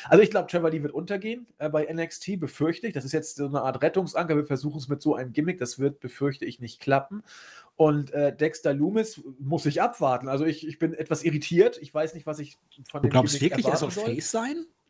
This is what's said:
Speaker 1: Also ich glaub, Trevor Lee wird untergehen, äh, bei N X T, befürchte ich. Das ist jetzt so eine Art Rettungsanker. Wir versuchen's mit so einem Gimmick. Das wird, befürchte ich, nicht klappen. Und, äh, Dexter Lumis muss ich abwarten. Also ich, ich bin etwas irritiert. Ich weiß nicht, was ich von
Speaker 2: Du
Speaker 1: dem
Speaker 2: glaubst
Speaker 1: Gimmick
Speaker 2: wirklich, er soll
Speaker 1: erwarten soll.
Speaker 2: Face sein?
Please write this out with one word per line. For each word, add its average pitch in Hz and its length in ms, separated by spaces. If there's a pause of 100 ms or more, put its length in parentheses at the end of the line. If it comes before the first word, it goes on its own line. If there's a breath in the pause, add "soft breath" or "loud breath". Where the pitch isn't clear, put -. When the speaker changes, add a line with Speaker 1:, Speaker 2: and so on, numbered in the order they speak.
(100)
Speaker 1:
Also 175 120
ich - 80
glaub, 196 160
Trevor 165 220
Lee 156 140
wird 143 100
untergehen, 202 540 (100)
äh, 151 140
bei 156 160
N 165 120
X 165 220
T, 196 160
befürchte 165 500
ich. 202 60
Das 131 140
ist 139 60
jetzt 151 240
so 143 100
eine 139 160
Art 127 200
Rettungsanker. 165 540
Wir 147 80
versuchen's 139 440
mit 143 120
so 147 140
einem 123 180
Gimmick. 170 240
Das - 220
wird, 139 220
befürchte 139 440
ich, - 160
nicht 117 200
klappen. 135 420 (540 loud breath)
Und, 147 340
äh, 143 260
Dexter 151 380
Lumis 208 480 (160)
muss 143 260
ich 151 160
abwarten. 143 480
Also 139 160
ich, 156 240
ich 147 100
bin 160 140
etwas 156 320
irritiert. 170 560
Ich 143 140
weiß 156 180
nicht, 170 140
was 151 140
ich - 180 (280)
von 143 140
Speaker 2:
Du 127 80
Speaker 1:
dem 113 40
Speaker 2:
glaubst 139 260
Speaker 1:
Gimmick 139 140
Speaker 2:
wirklich, 131 140
er 139 120
soll 156 100
Speaker 1:
erwarten 202 180
soll. 120 100
Speaker 2:
Face - 140
sein? 285 360 (240)